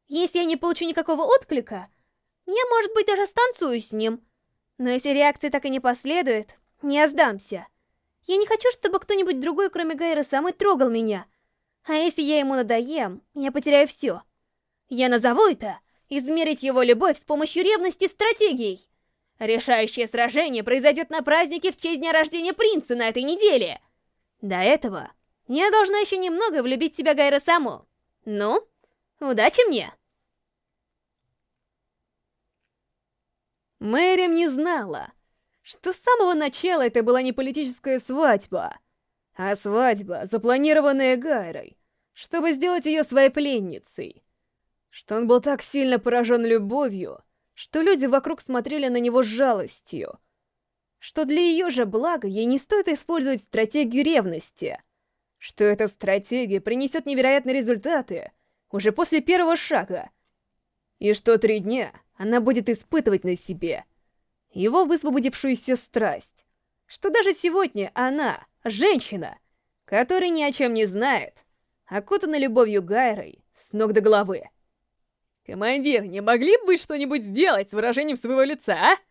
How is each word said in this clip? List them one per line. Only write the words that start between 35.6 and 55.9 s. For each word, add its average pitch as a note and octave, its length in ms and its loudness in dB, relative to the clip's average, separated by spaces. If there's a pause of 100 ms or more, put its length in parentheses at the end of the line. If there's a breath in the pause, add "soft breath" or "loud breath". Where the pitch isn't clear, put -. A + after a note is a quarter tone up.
что - 240 -8
с - 40 -10
самого A4+ 360 2
начала D4+ 480 -2
это A#3 220 0
была B3 180 2
не B3+ 100 -2
политическая C4 680 -4
свадьба, B3 800 0 (560)
а G3 200 -4
свадьба, G3+ 720 -2
запланированная C4+ 880 2
Гайрой, A#3 600 -6 (360)
чтобы E4 400 -2
сделать E4+ 340 -2
ее D#4 160 2
своей C4+ 260 4
пленницей. A#3+ 920 -6 (680)
Что - 260 -10
он A#3 120 -2
был B3 140 6
так C#4+ 200 -2
сильно C4 380 0
поражен A#3+ 440 2
любовью, A3+ 800 -2 (300)
что - 280 -6
люди D#4+ 260 4
вокруг C#4 340 0
смотрели C4 460 -4
на B3 100 0
него A#3+ 240 2
с A3+ 60 2
жалостью. G#3+ 920 -4 (800)
Что - 260 -4
для D4+ 180 0
ее F4 280 2
же B3 160 0
блага A#3+ 420 -2
ей G#3 180 -2
не B3+ 120 2
стоит G4+ 300 0
использовать C#4+ 540 -2
стратегию A#3+ 640 0
ревности. F#3 800 -2 (560)
Что - 280 -2
эта G#3 200 2
стратегия G3 760 -2